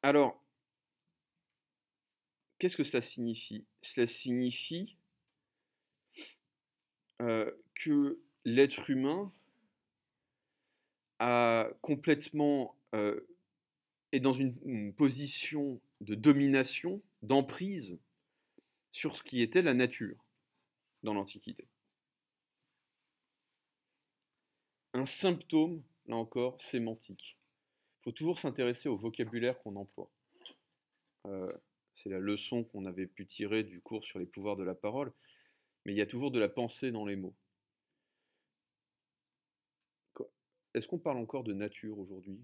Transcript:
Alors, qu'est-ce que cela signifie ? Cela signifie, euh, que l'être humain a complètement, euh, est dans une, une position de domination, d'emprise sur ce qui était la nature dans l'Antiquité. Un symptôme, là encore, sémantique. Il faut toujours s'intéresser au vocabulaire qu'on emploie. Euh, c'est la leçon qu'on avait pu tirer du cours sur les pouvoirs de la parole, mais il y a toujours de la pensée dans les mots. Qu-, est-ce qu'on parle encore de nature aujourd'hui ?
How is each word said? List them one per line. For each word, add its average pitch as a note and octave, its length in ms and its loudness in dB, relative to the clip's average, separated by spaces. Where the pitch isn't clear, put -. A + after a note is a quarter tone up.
Alors, C#3 400 6
qu'est-ce F3+ 180 0
que D3 80 2
cela C3 180 0
signifie ? A2 640 -6
Cela - 240 0
signifie, B2 920 -4
euh, A2+ 320 0
que C#3+ 440 2
l'être C3+ 440 4
humain D3 440 0
a A#2 500 6
complètement, D3 960 2
euh, G#2 260 0
est B2+ 80 2
dans C3+ 120 4
une, B2+ 320 0
une G#2 300 -4
position C#3 840 0
de G#2+ 140 -6
domination, C#3 880 4
d'emprise C3+ 760 0
sur - 240 -4
ce - 80 -14
qui B2+ 180 2
était A#2 200 6
la D3+ 120 6
nature B2 500 0
dans A2 100 -2
l'Antiquité. - 540 -6
Un C3 120 0
symptôme, E3 760 2
là A#2 100 -4
encore, B2 460 -2
sémantique. A2+ 720 -6
Il - 40 -20
faut A#2+ 80 -6
toujours E3 260 -4
s'intéresser B2 500 -2
au A#2 80 0
vocabulaire A#2 600 -2
qu'on G2+ 160 -12
emploie. - 340 -12
Euh, F#2+ 260 -6
c'est - 140 -12
la F#2+ 120 -4
leçon G#2+ 420 -2
qu'on G2+ 240 -10
avait F#2 220 -6
pu - 180 -16
tirer G#2+ 380 -2
du F2+ 160 -14
cours - 240 -10
sur - 160 -10
les F2+ 40 -4
pouvoirs G2 320 -6
de G2 60 -6
la F2+ 140 -4
parole, B2+ 360 -6
mais G2+ 80 -6
il G2+ 60 0
y - 20 2
a G2+ 60 2
toujours B2 240 -4
de B2 80 0
la G#2 100 4
pensée B2 440 -4
dans G#2+ 120 -4
les G2+ 120 -4
mots. F#2 180 -8
Qu-, - 80 -10
est-ce A2+ 120 -2
qu'on E3+ 140 -6
parle C#3 180 -2
encore A#2+ 240 -6
de A2 100 -4
nature G#2 460 -6
aujourd'hui ? F#2+ 460 -12